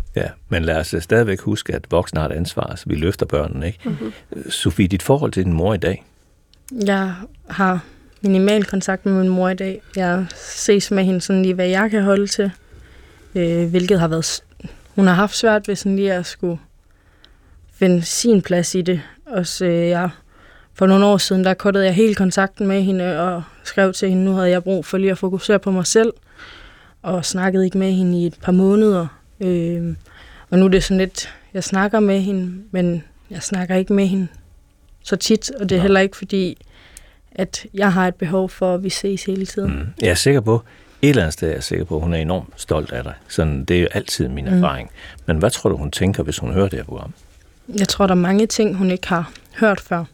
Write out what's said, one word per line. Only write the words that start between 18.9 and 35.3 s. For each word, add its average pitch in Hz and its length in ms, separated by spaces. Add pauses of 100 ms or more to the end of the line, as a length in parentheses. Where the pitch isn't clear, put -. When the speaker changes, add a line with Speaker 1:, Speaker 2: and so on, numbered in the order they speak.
Speaker 2:
Og 196 200
så, - 180
øh, 170 240
jeg, 175 220 (640)
for 190 120
nogle 196 200
år 202 120
siden, 185 260
der 185 100
cuttede 196 300
jeg 185 100
helt 214 220
kontakten 196 500
med 196 160
hende 185 380
og 175 220 (220)
skrev 190 280
til 190 160
hende, 185 160
nu 196 80
havde 185 180
jeg 180 140
brug 185 220
for 190 120
lige 196 120
at 180 80
fokusere 190 400
på 196 120
mig 185 160
selv, 226 260 (880)
og 170 220
snakkede 190 400
ikke 185 140
med 190 140
hende 180 300
i 175 40
et 165 160
par 180 100
måneder. 190 540 (340)
Øh, 170 540 (560)
og 180 80
nu 190 60
er 196 40
det 185 160
sådan 190 140
lidt, - 360 (200)
jeg 185 100
snakker 196 360
med 196 200
hende, 190 500
men 175 340 (260)
jeg 151 120
snakker 185 340
ikke 190 160
med 196 140
hende 185 200 (760)
så - 140
tit, - 340